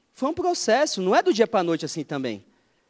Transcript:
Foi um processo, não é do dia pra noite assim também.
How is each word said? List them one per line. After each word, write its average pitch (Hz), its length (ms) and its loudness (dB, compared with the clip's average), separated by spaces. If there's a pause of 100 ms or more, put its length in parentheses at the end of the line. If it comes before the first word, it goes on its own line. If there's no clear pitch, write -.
(140)
Foi 262 160 -2
um 330 40 -4
processo, 311 680 0
não 185 120 2
é 320 80 4
do 359 120 2
dia 214 140 4
pra 196 160 0
noite 165 200 -2
assim 151 220 -8
também. 127 400 -6 (440)